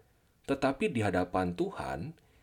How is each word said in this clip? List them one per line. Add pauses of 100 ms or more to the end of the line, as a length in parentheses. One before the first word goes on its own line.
(460)
Tetapi
di
hadapan
Tuhan, (280)